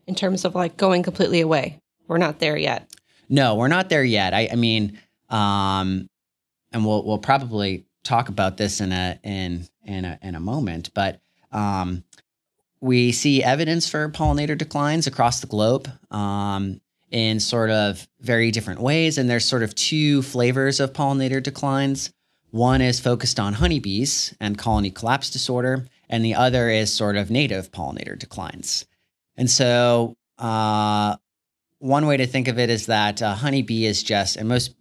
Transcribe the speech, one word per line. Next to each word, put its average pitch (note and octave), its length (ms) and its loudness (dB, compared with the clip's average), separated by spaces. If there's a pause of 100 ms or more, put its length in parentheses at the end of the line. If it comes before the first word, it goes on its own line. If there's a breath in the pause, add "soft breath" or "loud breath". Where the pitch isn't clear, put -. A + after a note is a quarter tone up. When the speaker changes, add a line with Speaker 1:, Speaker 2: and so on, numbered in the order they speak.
Speaker 1:
in F#3 80 -6
terms F#3 300 -2
of, F3 100 -4
like, F3 220 -2
going F3+ 260 4
completely F3+ 380 2
away, D#3+ 380 0 (280)
we're E3 100 0
not D3+ 220 0
there D3+ 180 0
yet. C3+ 340 -4 (380 soft breath)
Speaker 2:
No, C3 240 4
we're A#2 140 2
not F#3 220 2
there D3+ 140 4
yet. G2+ 300 2
I, A2 180 2
I A#2 40 -2
mean, A2 440 0 (300 loud breath)
um, G2 760 0 (640)
and A2+ 140 0
we'll, G#2+ 180 2
we'll G#2+ 140 -2
probably G#2+ 680 -2 (180)
talk A#2 260 0
about F#2+ 280 -2
this G2+ 220 -2
in F#2+ 120 -2
a, F2+ 320 -4
in, F#2 440 -8 (180)
in F#2+ 200 -8
a, F2 160 -10
in F2+ 140 -10
a D#2+ 40 -10
moment, F#2 540 -6
but, G2 260 -2 (320)
um, F#2+ 520 -4 (760)
we B2 320 2
see C3+ 320 2
evidence D#3+ 440 0
for D3+ 220 -4
pollinator D3+ 480 0
declines D3+ 480 -2
across B2 340 0
the - 60 -8
globe, A2+ 420 0 (220)
um, G2+ 720 -4 (300)
in A2 300 0
sort A2+ 280 0
of G#2 380 0 (140)
very A#2 300 2
different G#2 280 -4
ways. D3+ 380 2
And B2+ 120 2
there's A#2+ 160 2
sort B2 180 0
of G#2 120 -4
two D3 460 2
flavors B2+ 580 0
of C3+ 140 -2
pollinator C3+ 500 -2
declines. C#3 680 -2 (400)
One B2 300 4
is B2+ 200 2
focused B2 360 0
on G#2 160 -2
honeybees A#2 840 0
and G#2 180 -4
colony G#2 320 0
collapse A#2+ 400 -2
disorder, B2+ 560 -2 (240 soft breath)
and A2+ 140 0
the A2+ 120 0
other B2 340 4
is A2 220 2
sort G#2 260 0
of G2+ 120 -2
native A2+ 420 -2
pollinator G1+ 460 -10
declines. - 680 -8 (500)
And B2 160 2
so, A#2+ 640 4 (240)
uh, G#2+ 800 0 (640)
one C#3 240 2
way D3 120 4
to B2+ 100 0
think B2+ 200 -2
of A#2+ 120 0
it A#2+ 100 2
is A2 160 0
that G#2+ 360 0
a A2 100 0
honeybee A2+ 540 -2
is G#2 180 -2
just, G2+ 340 0
and A2 100 -4
most, B2 340 -2